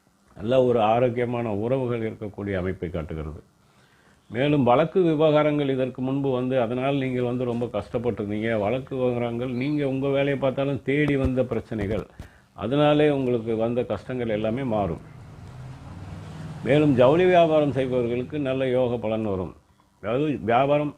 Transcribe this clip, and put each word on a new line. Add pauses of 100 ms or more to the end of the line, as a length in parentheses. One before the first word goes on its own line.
(360)
நல்ல
ஒரு
ஆரோக்கியமான
உறவுகள்
இருக்கக்கூடிய
அமைப்பை
காட்டுகிறது. (920)
மேலும்
வழக்கு
விவகாரங்கள்
இதற்கு
முன்பு
வந்து
அதனால்
நீங்கள்
வந்து
ரொம்ப
கஷ்டப்பட்டிருந்தீங்க,
வழக்கு
விவகாரங்கள்
நீங்க
உங்க
வேலையை
பார்த்தாலும்
தேடி
வந்த
பிரச்சனைகள், (480)
அதனாலே
உங்களுக்கு
வந்த
கஷ்டங்கள்
எல்லாமே
மாறும். (1600)
மேலும்
ஜவுளி
வியாபாரம்
செய்பவர்களுக்கு
நல்ல
யோக
பலன்
வரும். (480)
அதாவது
வியாபாரம்